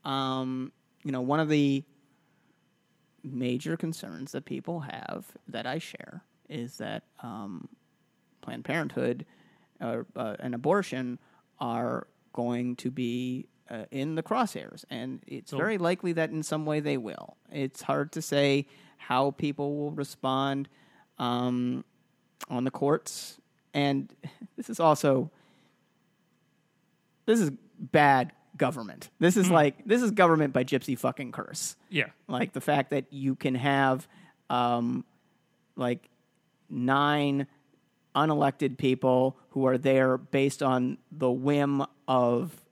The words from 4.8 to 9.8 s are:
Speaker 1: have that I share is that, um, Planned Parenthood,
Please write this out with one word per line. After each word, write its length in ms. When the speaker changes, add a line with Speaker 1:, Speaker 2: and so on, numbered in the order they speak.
Speaker 1:
have 440
that 180
I 140
share 440
is 280
that, 260
um, 440
Planned 240
Parenthood, 600